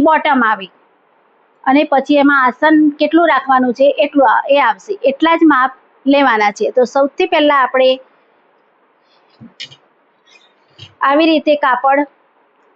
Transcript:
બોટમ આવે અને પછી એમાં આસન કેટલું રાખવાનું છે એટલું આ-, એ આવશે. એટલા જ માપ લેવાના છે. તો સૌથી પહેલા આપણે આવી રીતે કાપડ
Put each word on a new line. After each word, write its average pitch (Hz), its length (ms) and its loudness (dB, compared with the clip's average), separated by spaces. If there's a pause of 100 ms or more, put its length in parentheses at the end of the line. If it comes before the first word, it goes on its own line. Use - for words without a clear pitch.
બોટમ 302 400 0
આવે 202 220 -4 (960)
અને 269 180 0 (100)
પછી 277 300 0
એમાં 277 240 2
આસન 302 340 0 (220)
કેટલું 320 300 2
રાખવાનું 254 480 -2
છે 269 80 4 (180)
એટલું 277 260 0
આ-, - 220 -2
એ 285 40 2 (100)
આવશે. 208 260 -6 (160)
એટલા 320 320 0
જ 330 100 6
માપ 262 200 0 (420)
લેવાના 220 460 0
છે. 208 180 -2
તો 254 40 2 (120)
સૌથી 285 400 -2
પહેલા 294 320 0
આપણે 262 240 0 (3250)
આવી 311 220 0
રીતે 302 220 -2 (120)
કાપડ 269 380 -2 (720)